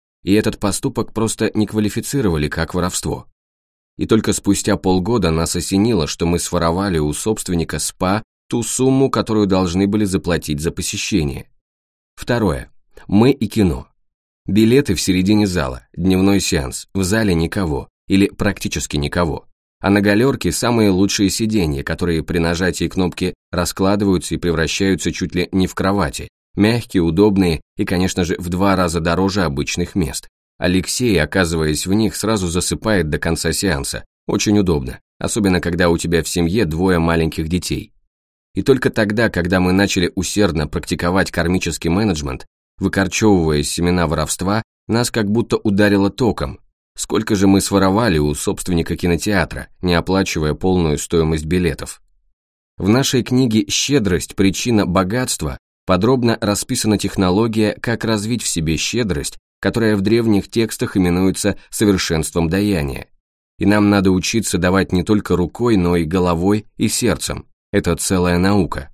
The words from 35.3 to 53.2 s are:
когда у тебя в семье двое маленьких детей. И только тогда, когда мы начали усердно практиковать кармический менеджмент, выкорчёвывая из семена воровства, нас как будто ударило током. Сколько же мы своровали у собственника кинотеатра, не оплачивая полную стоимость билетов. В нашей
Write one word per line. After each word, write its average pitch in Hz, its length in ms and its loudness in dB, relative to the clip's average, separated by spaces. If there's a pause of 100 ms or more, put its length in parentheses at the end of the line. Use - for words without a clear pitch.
когда 87 300 0
у 85 80 2
тебя 82 240 0
в - 80 -6
семье 90 360 0
двое 85 340 2
маленьких 82 480 0
детей. 80 460 -4 (600)
И - 80 -4
только - 300 2
тогда, 107 380 0
когда 90 300 0
мы 90 140 2
начали 92 400 2
усердно 82 540 0
практиковать 87 640 -2
кармический 85 580 -2
менеджмент, 82 560 -2 (320)
выкорчёвывая 95 840 2
из 73 100 -4
семена 87 380 0
воровства, 87 560 -2 (240)
нас 120 240 0
как 107 180 -2
будто 113 280 0
ударило 101 520 4
током. 92 500 -2 (380)
Сколько - 380 -2
же 98 120 4
мы 98 120 6
своровали 98 580 2
у 73 160 0
собственника 85 600 -4
кинотеатра, 87 720 -2 (140)
не 90 120 0
оплачивая 85 600 0
полную 85 440 0
стоимость 80 480 0
билетов. 85 560 -2 (760)
В 90 100 -4
нашей 123 360 2